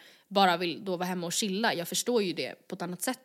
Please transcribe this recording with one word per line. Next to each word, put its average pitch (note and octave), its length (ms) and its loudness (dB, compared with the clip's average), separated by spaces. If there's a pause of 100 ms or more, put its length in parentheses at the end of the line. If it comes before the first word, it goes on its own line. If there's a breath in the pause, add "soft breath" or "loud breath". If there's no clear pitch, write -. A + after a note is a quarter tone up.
(280 soft breath)
bara F#3+ 300 6
vill F3 280 -4
då F#3 120 -2
vara F3+ 100 -2
hemma F3+ 200 -2
och F3 60 -6
chilla. G3+ 400 0
Jag E3+ 140 -4
förstår A3+ 360 0
ju F3 100 -2
det C#3 340 -8
på - 80 -10
ett - 60 -6
annat F3 200 -6
sätt B3+ 240 -4